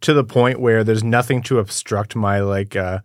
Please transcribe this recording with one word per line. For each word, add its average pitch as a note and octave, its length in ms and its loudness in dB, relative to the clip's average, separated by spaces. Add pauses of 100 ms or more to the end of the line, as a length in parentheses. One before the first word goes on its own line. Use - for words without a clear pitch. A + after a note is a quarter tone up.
to D#3 120 2
the C#3+ 100 4
point B2 360 2
where A2+ 240 2
there's A2 200 0
nothing A#2+ 400 0
to B2 160 0
obstruct G#2 560 -6
my, G2+ 240 0
like, G2+ 360 -2
uh, F#2 300 -4